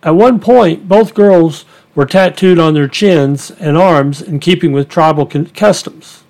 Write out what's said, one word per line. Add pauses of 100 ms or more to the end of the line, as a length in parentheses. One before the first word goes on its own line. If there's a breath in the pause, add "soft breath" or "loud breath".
At
one
point,
both
girls (320 soft breath)
were
tattooed
on
their
chins
and
arms
in
keeping
with
tribal
con-,
customs.